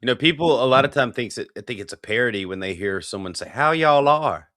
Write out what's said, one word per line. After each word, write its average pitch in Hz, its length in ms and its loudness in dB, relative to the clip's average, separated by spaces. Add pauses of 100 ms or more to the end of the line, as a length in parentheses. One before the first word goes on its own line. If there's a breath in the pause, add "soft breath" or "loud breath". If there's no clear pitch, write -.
You 117 60 -8
know, 127 100 0
people 156 460 2
a 131 40 0
lot 131 180 4
of 139 80 0
time 127 200 0
thinks 117 260 -8
it, - 100 -8 (180)
think 110 140 -10
it's 101 120 -12
a 101 40 -14
parody 107 500 -2
when 92 140 -8
they 95 140 -6
hear 95 260 -4
someone 92 340 -10
say, - 140 -10
How 151 240 0
y'all 151 360 4
are? 147 480 0